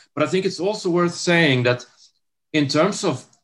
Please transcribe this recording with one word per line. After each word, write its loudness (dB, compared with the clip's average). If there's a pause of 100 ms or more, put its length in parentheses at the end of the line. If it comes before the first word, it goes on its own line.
(160)
But 0
I 0
think -2
it's -4
also -4
worth 0
saying 2
that 0 (680)
in 0
terms 0
of, -4 (180)